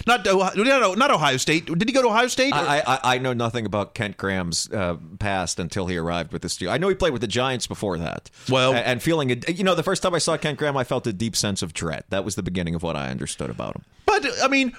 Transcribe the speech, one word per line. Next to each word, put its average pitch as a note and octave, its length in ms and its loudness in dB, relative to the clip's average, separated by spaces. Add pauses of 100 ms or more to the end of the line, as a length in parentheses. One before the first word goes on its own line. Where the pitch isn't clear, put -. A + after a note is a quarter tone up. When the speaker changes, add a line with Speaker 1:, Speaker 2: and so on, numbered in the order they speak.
Speaker 1:
not A#3 180 4
Ohio, F#3+ 300 2
no, C4 240 4
no, F#3 140 4
not C4 180 4
Ohio D3 240 4
State. D#3 300 0
Did E3+ 220 0
he C4 40 -2
go C4 100 4
to B3 60 4
Ohio A#3 180 4
State? B3+ 260 2
Speaker 2:
I, D3 320 2
I, B2+ 140 2 (160)
I B2+ 40 0
know B2+ 140 -2
nothing A#2 320 -2
about G2+ 300 -2
Kent G#2 220 -4
Graham's, F#2 560 -2
uh, F2+ 240 -2 (240)
past F#2+ 400 -2
until F2+ 260 -4
he F2+ 100 -2
arrived E2+ 360 -4
with E2 100 -6
the F2 60 -6
Steelers. F2 240 -6
I B2 60 0
know F#3 100 0
he F#3+ 80 0
played F3 160 0
with A2+ 100 -4
the A#2 60 -2
Giants B2 400 -2
before F#2+ 300 -4
that. G1+ 300 -6 (200)
Speaker 1:
Well C3 240 4
Speaker 2:
A-, B2 60 4
and A#2 220 0
feeling, D#3 300 2
a, B2 220 -2
you F3+ 100 -2
know, F3+ 140 4
the - 80 -2
first F#3+ 180 0
time F3+ 120 0
I D#3+ 40 2
saw D#3+ 180 2
Kent D3 220 -2
Graham, C#3+ 180 0
I C3 80 0
felt B2+ 220 -2
a A#2 60 0
deep G2 240 -2
sense G2+ 260 0
of E2 100 -6
dread. D#2 360 -6
That F#2+ 160 -2
was G2+ 100 -4
the G#2 80 -4
beginning F2+ 320 -2
of E2+ 80 -4
what D#2+ 140 -2
I C#2 140 -4
understood C2 400 -6
about G#1+ 260 -8
him. - 80 -12 (220)
Speaker 1:
But, G#4 200 2 (160)
I C4 60 2
mean, C4+ 300 2